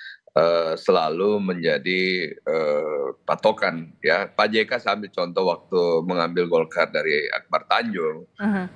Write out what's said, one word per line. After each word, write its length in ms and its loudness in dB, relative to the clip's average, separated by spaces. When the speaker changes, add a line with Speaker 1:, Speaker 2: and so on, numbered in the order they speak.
Speaker 1:
eh, 400 2
selalu 640 2
menjadi, 640 0
eh, 720 -2
patokan 640 0
ya. 240 2
Pak 240 0
J 160 2
K 160 -4
saya 160 0
ambil 160 -12
contoh 320 -2
waktu 360 0
mengambil 400 0
Golkar 400 0
dari 400 0
Akbar 400 -4
Tanjung, 640 -2
Speaker 2:
Mhm. 300 -2